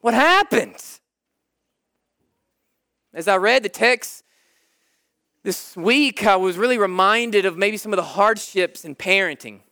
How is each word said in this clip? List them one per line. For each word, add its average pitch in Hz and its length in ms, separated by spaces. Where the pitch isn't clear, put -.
What 233 140
happened? 320 680
As 165 140
I 196 80
read 220 260
the 208 60
text - 560
this - 320
week, 233 480
I 208 100
was 185 240
really 240 200
reminded 202 680
of 180 120
maybe 202 200
some 214 160
of 202 40
the 180 60
hardships 202 840
in 151 120
parenting. 160 640